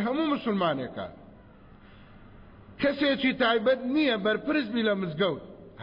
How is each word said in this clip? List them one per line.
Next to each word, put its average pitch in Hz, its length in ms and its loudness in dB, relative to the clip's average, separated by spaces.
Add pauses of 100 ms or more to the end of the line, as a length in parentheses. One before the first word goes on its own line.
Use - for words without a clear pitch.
هەموو 302 240 0
موسڵمانێکە. 160 760 -2 (1700)
کەسێکی 285 500 2 (100)
تایبەت 233 400 2 (140)
نییە 285 300 4
بەرپرس 220 480 0
بی 233 140 0
لە 208 140 2
مزگەوت. 165 420 -2 (400)